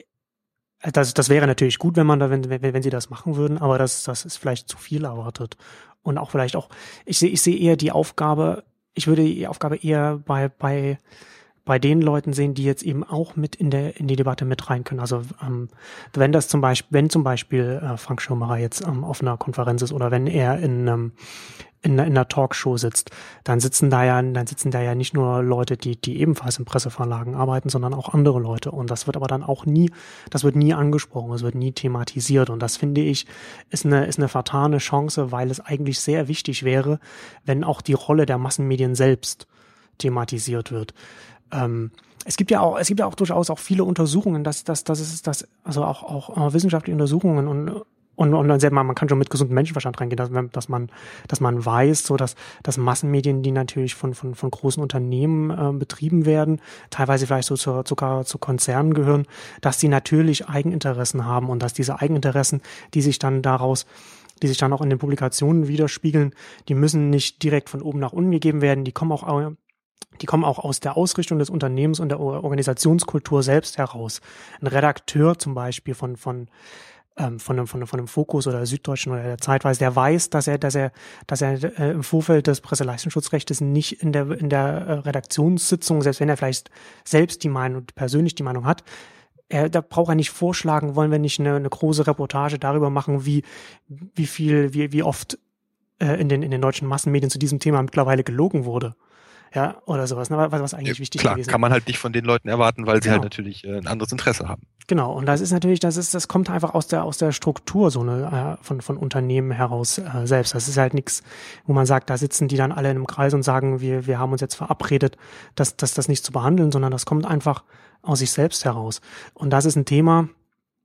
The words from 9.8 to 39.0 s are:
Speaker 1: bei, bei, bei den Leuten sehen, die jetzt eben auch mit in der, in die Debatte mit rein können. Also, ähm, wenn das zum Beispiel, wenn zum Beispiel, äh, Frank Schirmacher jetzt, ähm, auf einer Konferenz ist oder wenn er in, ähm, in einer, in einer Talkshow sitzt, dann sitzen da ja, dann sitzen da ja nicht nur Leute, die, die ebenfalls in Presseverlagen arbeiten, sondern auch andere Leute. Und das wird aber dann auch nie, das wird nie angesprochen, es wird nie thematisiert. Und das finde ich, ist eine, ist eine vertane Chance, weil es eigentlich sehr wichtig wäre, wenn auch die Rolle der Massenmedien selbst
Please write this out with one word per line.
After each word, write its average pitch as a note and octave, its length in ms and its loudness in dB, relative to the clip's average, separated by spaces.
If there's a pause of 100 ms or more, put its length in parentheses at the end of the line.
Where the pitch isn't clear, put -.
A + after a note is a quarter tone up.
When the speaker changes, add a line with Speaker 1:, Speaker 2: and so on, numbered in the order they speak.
Speaker 1:
bei, C#3 240 0
bei, C#3 520 -2 (640)
bei C3 140 2
den C#3+ 200 4
Leuten D3 320 2
sehen, C#3+ 220 0
die C3+ 100 -4
jetzt C3+ 200 0
eben C#3+ 200 -2
auch E3 320 -6
mit D3+ 200 -4
in D3+ 160 0
der, C#3+ 280 -2
in D3 80 -2
die C3+ 80 2
Debatte C3 300 0
mit C3 240 -4
rein B2 140 -2
können. B2+ 160 -8
Also, B2 240 -4 (180)
ähm, B2 280 -6 (440)
wenn C#3+ 180 4
das D3+ 160 4
zum D3 140 2
Beispiel, B2+ 300 2
wenn D3 180 6
zum D#3 140 4
Beispiel, B2+ 600 -2
äh, B2 140 -4
Frank - 240 -6
Schirmacher A#2 360 -2
jetzt, A#2 300 -4
ähm, C#3 160 -2
auf D#3 180 -6
einer B2 160 0
Konferenz A#2+ 440 -2
ist B2+ 100 -2
oder B2+ 200 -2
wenn B2+ 160 2
er D3 320 2
in, B2 280 0
ähm, A#2 240 -2 (720)
in D3+ 120 2
einer, C3+ 120 4
in D#3+ 80 2
einer B2+ 140 4
Talkshow C3 500 0
sitzt, A2+ 320 -2 (340)
dann A#2+ 160 2
sitzen C3 300 2
da B2+ 140 4
ja, B2+ 180 4
dann B2 260 -2
sitzen - 220 -4
da B2+ 120 -2
ja A#2+ 120 -2
nicht B2+ 220 -2
nur B2+ 260 0
Leute, B2 340 0
die, A#2+ 240 -6
die - 200 -4
ebenfalls C#3+ 400 0
in B2 60 -8
Presseverlagen A#2+ 720 -4
arbeiten, C3 340 0
sondern B2+ 260 -2
auch C3+ 140 -8
andere C#3+ 300 4
Leute. A#2 320 -4
Und B2 200 -6
das - 160 -6
wird C#3+ 100 -2
aber C3+ 100 -4
dann C3+ 160 -2
auch - 220 -4
nie, E3 260 4 (380)
das C3 140 -2
wird C#3 120 4
nie D3 180 6
angesprochen, C#3+ 600 -2
es A#2 80 -6
wird A#2+ 140 -2
nie B2+ 160 -2
thematisiert. B2 800 0
Und A#2 100 -4
das A#2 160 -4
finde C#3+ 240 0
ich, D3 240 0 (460)
ist - 160 -2
eine, C#3+ 180 6
ist - 140 -4
eine C#3+ 80 2
vertane C#3 500 0
Chance, C#3+ 540 -2
weil B2+ 180 -2
es C3 100 -6
eigentlich C#3 400 -4
sehr D3 280 0
wichtig D3 360 -6
wäre, C3+ 360 2 (440)
wenn C#3 200 0
auch E3+ 180 -2
die - 120 0
Rolle D3 340 4
der B2+ 100 0
Massenmedien C3 560 0
selbst C3 540 2 (500)